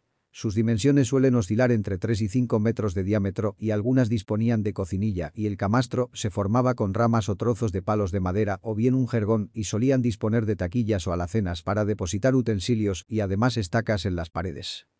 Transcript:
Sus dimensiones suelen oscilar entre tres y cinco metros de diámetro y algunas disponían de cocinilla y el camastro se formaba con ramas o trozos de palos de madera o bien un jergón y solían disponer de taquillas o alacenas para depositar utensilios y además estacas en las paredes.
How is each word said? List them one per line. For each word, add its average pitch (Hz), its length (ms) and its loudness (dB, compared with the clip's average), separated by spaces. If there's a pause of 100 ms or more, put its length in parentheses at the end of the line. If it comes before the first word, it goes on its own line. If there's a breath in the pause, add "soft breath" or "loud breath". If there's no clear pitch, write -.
(320)
Sus 107 240 -4
dimensiones 117 540 4
suelen 131 260 4
oscilar 117 380 2
entre 98 240 -2
tres 104 240 -2
y 110 80 0
cinco 120 320 0
metros 107 320 0
de 95 100 0
diámetro 98 560 0
y 107 120 -2
algunas 120 360 2
disponían 110 560 0
de 104 80 -2
cocinilla 95 640 -2
y 107 120 -2
el 101 100 -4
camastro 123 560 0
se - 160 -4
formaba 117 460 0
con 101 180 -2
ramas 113 340 2
o 101 80 0
trozos 110 380 0
de 92 80 -2
palos 101 320 0
de 98 80 0
madera 95 400 0
o 113 120 -6
bien 117 200 2
un 131 160 0
jergón 107 440 0
y 107 120 -6
solían 127 360 2
disponer 113 440 0
de 104 100 0
taquillas 101 520 -2
o 95 40 -2
alacenas 87 500 -2
para 101 220 0
depositar 101 520 0
utensilios 110 720 0
y 107 140 -4
además 104 380 0
estacas 107 480 -2
en 92 100 -2
las 82 140 -6
paredes. 85 580 -8 (120)